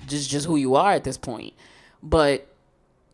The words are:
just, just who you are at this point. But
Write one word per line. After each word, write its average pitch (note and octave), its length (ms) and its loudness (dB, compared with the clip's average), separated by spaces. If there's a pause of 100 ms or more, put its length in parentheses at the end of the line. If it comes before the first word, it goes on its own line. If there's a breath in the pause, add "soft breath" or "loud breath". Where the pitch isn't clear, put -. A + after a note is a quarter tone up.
just, C#3 240 -6
just C#3+ 160 -4
who E3 100 0
you C3 200 2
are F#3+ 160 4
at D#3 120 0
this C3 140 -6
point. - 340 -12 (500 soft breath)
But D3+ 440 2 (680)